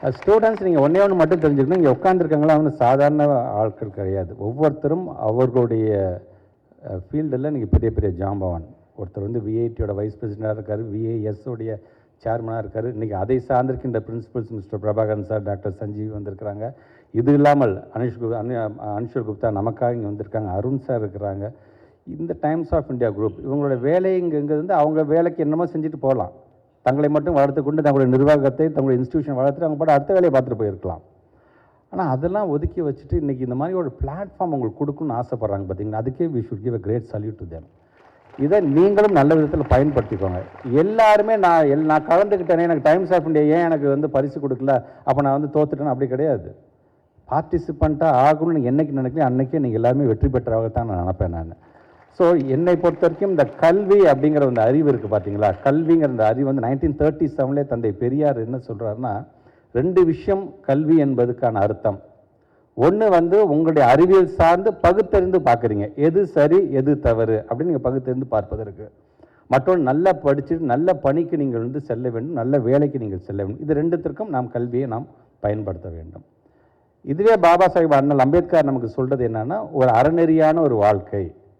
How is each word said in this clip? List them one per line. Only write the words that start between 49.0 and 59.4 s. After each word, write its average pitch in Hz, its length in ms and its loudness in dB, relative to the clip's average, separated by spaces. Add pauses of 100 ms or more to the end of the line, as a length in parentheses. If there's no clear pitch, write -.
அன்னைக்கே 131 280 -2
நீங்க 123 160 -2
எல்லாருமே 127 300 0
வெற்றி 110 220 0
பெற்றவங்க 113 440 -2
தான் 117 140 -4
நான் 90 220 -4
நினைப்பேன் 92 200 -4
நானு. 82 280 -8 (560)
So 185 220 0
என்னை 156 420 2
பொறுத்த 170 260 0
வரைக்கும் 180 280 0
இந்த 156 160 2
கல்வி 190 540 4
அப்படிங்கிற 147 480 4
அந்த 123 140 0
அறிவு 143 280 2
இருக்கு 107 280 0
பாத்தீங்களா, 101 360 0 (100)
கல்விங்கிற 160 400 2
அந்த 123 220 0
அறிவு 135 280 0
வந்து 131 140 -2
நைன்டீன் 139 280 -2
தேர்ட்டி 151 320 0 (100)
செவன்லேயே 139 280 -2
தந்தை 113 260 -4
பெரியார் 131 460 -2
என்ன 117 200 -6
சொல்றாருன்னா, 113 680 -8 (480)